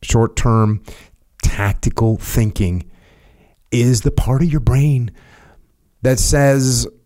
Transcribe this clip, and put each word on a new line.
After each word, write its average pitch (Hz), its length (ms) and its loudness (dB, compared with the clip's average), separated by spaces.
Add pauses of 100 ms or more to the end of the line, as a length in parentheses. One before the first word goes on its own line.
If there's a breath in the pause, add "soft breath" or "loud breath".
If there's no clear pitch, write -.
Short-term 113 800 0 (580 loud breath)
tactical 107 760 0
thinking 95 760 -2 (800 soft breath)
is 123 300 2
the 143 100 0
part 135 320 0
of 170 80 0
your 147 100 0
brain 127 480 2 (920 soft breath)
that 131 160 2
says 135 680 2 (200)